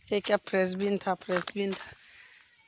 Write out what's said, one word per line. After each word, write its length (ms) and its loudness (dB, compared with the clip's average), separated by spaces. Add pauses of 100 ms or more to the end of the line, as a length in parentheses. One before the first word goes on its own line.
ये 120 2
क्या 180 4 (100)
फ्रेश 280 2
बीन 220 2
था, 180 0
फ्रेश 300 -2 (100)
बीन 180 0
था, 180 -10 (760)